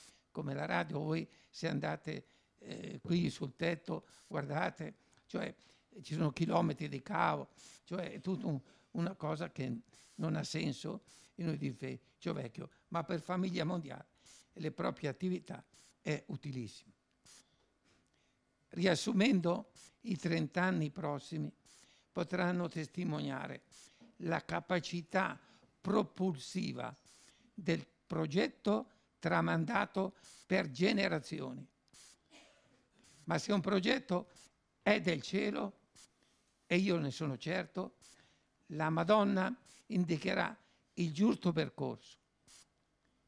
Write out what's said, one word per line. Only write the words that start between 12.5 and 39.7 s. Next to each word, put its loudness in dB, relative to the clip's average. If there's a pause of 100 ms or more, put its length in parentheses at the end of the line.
ma -2
per -2
Famiglia -2
Mondiale -4 (480)
e -14
le -4
proprie -2
attività -4 (380)
è -2
utilissimo. -8 (1800)
Riassumendo, 4 (300)
i -4
trenta 0
anni 2
prossimi -4 (600)
potranno 0
testimoniare -4 (560)
la -2
capacità -2 (400)
propulsiva -2 (580)
del 0 (200)
progetto 0 (280)
tramandato 2 (300)
per 2
generazioni. 0 (1600)
Ma 2
se 0
un 4
progetto 2 (520)
è 6
del 2
cielo, -2 (880)
e 4
io 4
ne 0
sono -2
certo, -4 (720)
la 0
Madonna 6 (340)